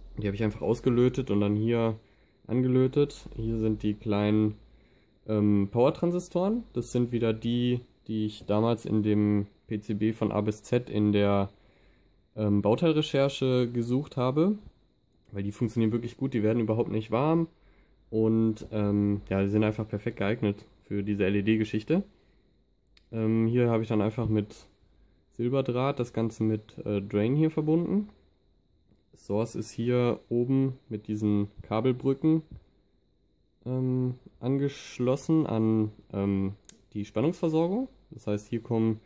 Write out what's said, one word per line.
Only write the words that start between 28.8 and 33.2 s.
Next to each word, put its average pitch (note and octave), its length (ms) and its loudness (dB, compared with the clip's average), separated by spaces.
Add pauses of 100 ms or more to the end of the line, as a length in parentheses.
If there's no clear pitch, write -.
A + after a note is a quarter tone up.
Source A2 400 -4
ist G#2+ 160 -8
hier A#2+ 480 0 (100)
oben C3 480 0 (120)
mit G#2+ 180 -8
diesen G#2 420 0 (140)
Kabelbrücken, C3 800 0 (1200)